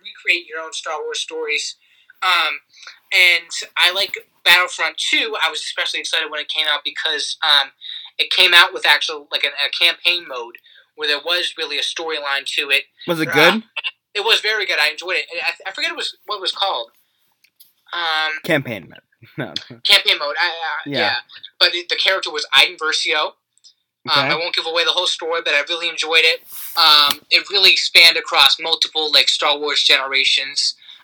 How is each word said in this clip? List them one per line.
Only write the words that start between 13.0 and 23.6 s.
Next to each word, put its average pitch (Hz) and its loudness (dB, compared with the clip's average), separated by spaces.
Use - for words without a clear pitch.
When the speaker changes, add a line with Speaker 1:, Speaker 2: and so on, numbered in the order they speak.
Speaker 2:
Was 170 -2
it 156 0
Speaker 1:
Uh, - -4
Speaker 2:
good? 180 6
Speaker 1:
it 202 -2
was 220 2
very 214 -2
good. 175 0
I 151 2
enjoyed 165 -6
it. 151 -4
I, 170 -6
I 190 -8
forget 311 -4
it 330 -8
was, - -6
what 208 -4
it 196 -12
was 180 -4
called. 160 -4
Um, 160 -2
Speaker 2:
Campaign 131 -2
mode. - -20
<laughs> - -20
No. 110 -8
Speaker 1:
Campaign 196 2
mode. 147 -6
I, 175 2
uh, 160 -6
Speaker 2:
Yeah. 135 -2
Speaker 1:
yeah. 107 2
But 175 4
it, 175 -8
the 160 -2
character 180 0
was 151 -6
Iden 165 4
Versio. 156 -2
Um, - -6